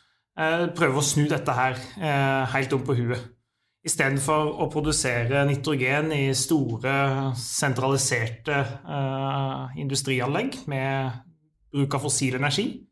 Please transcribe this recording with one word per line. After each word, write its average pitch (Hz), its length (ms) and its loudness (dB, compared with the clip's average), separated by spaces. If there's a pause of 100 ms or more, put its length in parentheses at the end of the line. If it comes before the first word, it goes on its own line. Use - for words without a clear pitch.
(360)
eh, 165 400 0
prøve 147 240 2
å 143 80 2
snu 151 220 2
dette 139 260 0
her, 127 240 0 (160)
eh, 139 560 0
helt 135 220 0
om 131 100 2
på 139 140 2
huet. 120 260 -2 (600)
I - 20 -8
stedet 139 320 2
for 151 400 2
å 156 100 0
produsere 139 760 2
nitrogen 143 640 0
i 139 220 2
store, 135 960 2
sentraliserte, 127 1300 0 (240)
eh, 135 960 -4
industrianlegg 135 880 -2
med 135 460 -2 (580)
bruk 139 240 0
av 135 60 0
fossil 139 340 0
energi, 143 560 -2